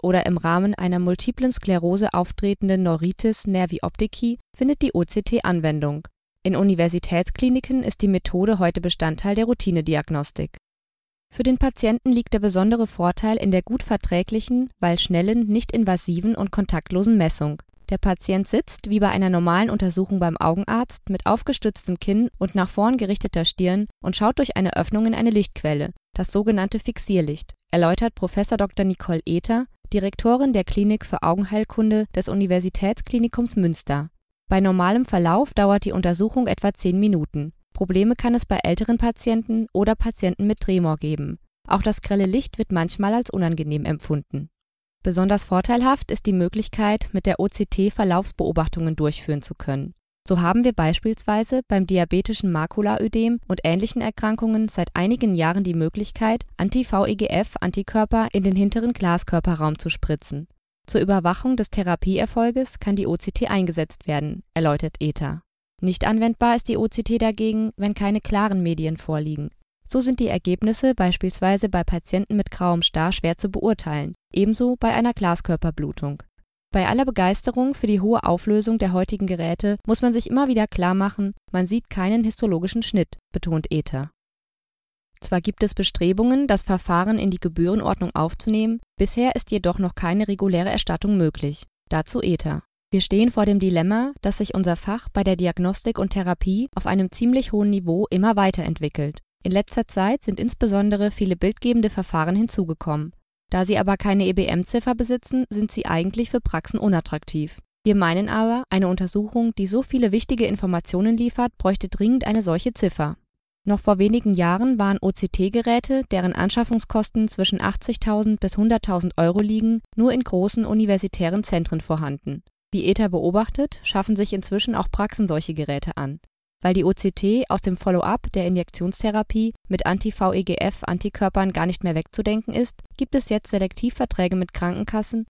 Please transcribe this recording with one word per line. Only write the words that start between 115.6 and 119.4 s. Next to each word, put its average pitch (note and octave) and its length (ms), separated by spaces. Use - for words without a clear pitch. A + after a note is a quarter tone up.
deren F3+ 220
Anschaffungskosten A3 920
zwischen - 340
achtzigtausend G#3+ 800
bis F#3+ 180
hunderttausend G3+ 600
Euro E3+ 220
liegen, A3 420